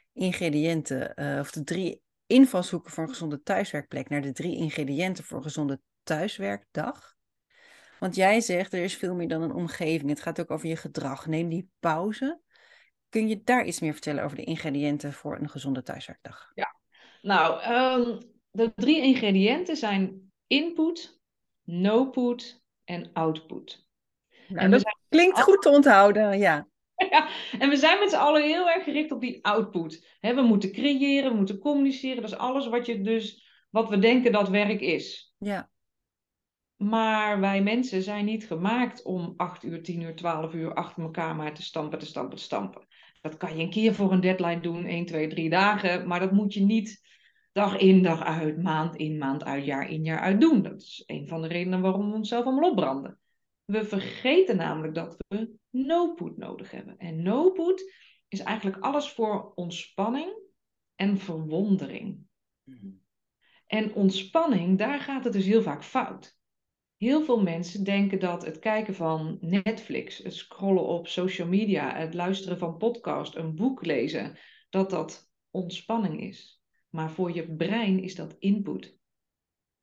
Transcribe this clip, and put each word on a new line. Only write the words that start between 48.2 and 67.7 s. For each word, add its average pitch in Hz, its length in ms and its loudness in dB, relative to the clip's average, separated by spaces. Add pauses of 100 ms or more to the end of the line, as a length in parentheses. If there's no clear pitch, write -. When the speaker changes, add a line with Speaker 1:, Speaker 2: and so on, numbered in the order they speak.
Speaker 2:
uit, 160 380 -2
maand 160 340 0
in, 156 220 -4
maand 143 260 -4
uit, 139 200 -4
jaar 139 260 -4
in, 156 140 -4
jaar 160 160 -2
uit 196 200 2
doen. 311 220 6
Dat - 200 -8
is - 240 -20
een 147 220 -10
van 160 140 -8
de 160 60 -6
redenen 180 320 -2
waarom 190 300 0
we 214 60 -6
onszelf 233 280 -4
allemaal 277 260 2
opbranden. 139 480 -4 (460)
We 214 200 -2
vergeten 254 720 2
namelijk 156 380 -4
dat 165 220 -8 (120)
we 220 220 -6 (200)
no-put 330 640 -2
nodig - 340 -14
hebben. - 280 -16
En 165 240 -8
no-put 339 720 0 (360)
is 196 120 -8
eigenlijk 202 440 -4
alles 285 280 -2
voor 214 420 -4
ontspanning 220 800 -6 (600)
en 196 240 0
verwondering. 165 1000 -4 (460)
Speaker 1:
Mhm. 127 220 -20 (800)
Speaker 2:
En 214 280 -2
ontspanning, 190 840 2
daar 269 220 -2
gaat 269 240 -6
het 240 80 0
dus 190 120 0
heel 208 180 4
vaak 147 220 -6
fout. - 520 -8 (600)
Heel 277 260 2
veel 240 200 2
mensen 180 420 -4